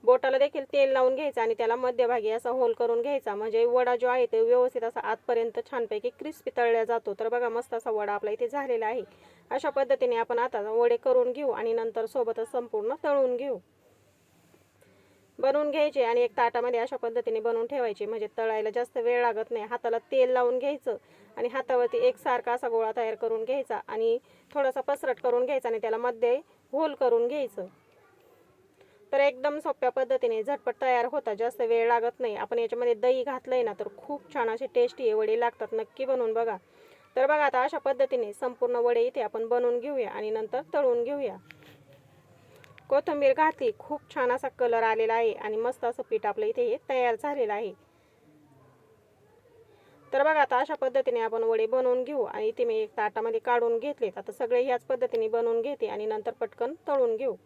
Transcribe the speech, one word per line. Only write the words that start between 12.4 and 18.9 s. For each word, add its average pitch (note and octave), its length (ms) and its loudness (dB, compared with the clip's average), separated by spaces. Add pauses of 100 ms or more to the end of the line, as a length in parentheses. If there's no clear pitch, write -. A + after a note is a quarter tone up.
संपूर्ण A#3+ 520 -2
तळून C4+ 340 2
घेऊ. C4 200 -4 (1800)
बनवून D4 320 2
घ्यायचे D4 320 2
आणि A#3 180 2
एक - 160 0
ताटामध्ये A#3+ 420 0
अशा C4 160 -4
पद्धतीने A#3 440 -2
बनवून A3+ 280 -2
ठेवायचे, A#3 380 -4
म्हणजे G#3+ 220 -6 (100)
तळायला A3 320 -2
जास्त A#3+ 280 -4